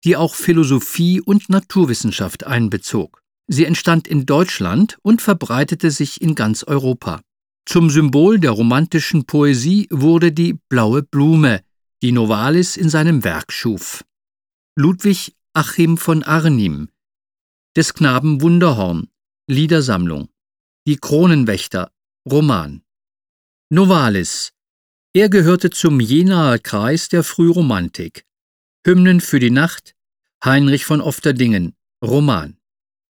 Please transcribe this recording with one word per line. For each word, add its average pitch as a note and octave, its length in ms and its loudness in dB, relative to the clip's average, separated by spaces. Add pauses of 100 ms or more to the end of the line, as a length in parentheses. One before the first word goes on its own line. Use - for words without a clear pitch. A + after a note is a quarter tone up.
die E3 120 2
auch D#3+ 180 -2
Philosophie E3+ 880 0
und G3+ 260 0
Naturwissenschaft C3 960 -2
einbezog. G#2+ 800 -4 (260)
Sie D3 160 2
entstand E3 420 0
in C3+ 200 -2
Deutschland C#3+ 760 -2
und A3 200 2
verbreitete E3 680 -2
sich - 300 -6
in D#3+ 140 0
ganz G#2+ 280 -4
Europa. B2+ 600 -4 (440)
Zum E3+ 220 2
Symbol D3+ 500 4
der E3 120 2
romantischen B2+ 760 0
Poesie D3 640 0
wurde E3 400 2
die E3 280 -2 (100)
blaue A#2+ 340 0
Blume, C#3+ 640 2 (380)
die B2 100 0
Novalis B2 640 0
in D#3+ 140 -2
seinem D#3 340 0
Werk D#2+ 260 -6
schuf. - 540 -8 (720)
Ludwig F3+ 600 0 (160)
Achim E3 460 0
von D#3 240 -2
Arnim, A#2 680 0 (880)
des - 180 0
Knaben C#3 460 0
Wunderhorn, B2+ 720 0 (360)
Liedersammlung. C3 840 -2 (580)
Die D3 100 0
Kronenwächter, C#3 960 0 (340)
Roman. A#2 560 -2 (880)
Novalis. D3+ 840 0 (600)
Er G#3 140 4
gehörte F3+ 420 2
zum D3 300 0
Jenaer D3+ 580 2
Kreis A#2 500 -4
der F3 140 0
Frühromantik. B2+ 1040 -2 (600)
Hymnen F3+ 340 4
für - 180 0
die B2 120 2
Nacht, C#3+ 440 -2 (500)
Heinrich C#3 400 2
von D3+ 160 0
Ofterdingen, B2 760 -2 (260)
Roman. A2 560 -2 (560)